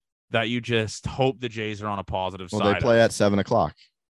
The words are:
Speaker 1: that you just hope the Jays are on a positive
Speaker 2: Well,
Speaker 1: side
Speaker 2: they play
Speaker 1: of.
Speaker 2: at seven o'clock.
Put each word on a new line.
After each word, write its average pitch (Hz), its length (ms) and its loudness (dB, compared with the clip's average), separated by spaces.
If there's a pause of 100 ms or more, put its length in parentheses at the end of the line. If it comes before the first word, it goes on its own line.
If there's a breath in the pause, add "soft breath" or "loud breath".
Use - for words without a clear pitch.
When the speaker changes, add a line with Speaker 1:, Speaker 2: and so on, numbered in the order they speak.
(300)
Speaker 1:
that 113 200 0
you 120 120 -2
just 113 460 -2
hope 131 340 0
the 123 80 -6
Jays 107 320 -8
are 107 60 -8
on 101 100 -4
a 95 60 -6
positive 92 480 -6
Speaker 2:
Well, 107 100 -2
Speaker 1:
side 101 140 2
Speaker 2:
they - 40 -2
play 117 180 4
Speaker 1:
of. 113 80 8
Speaker 2:
at 110 60 2
seven 101 280 2
o'clock. 95 360 2 (400)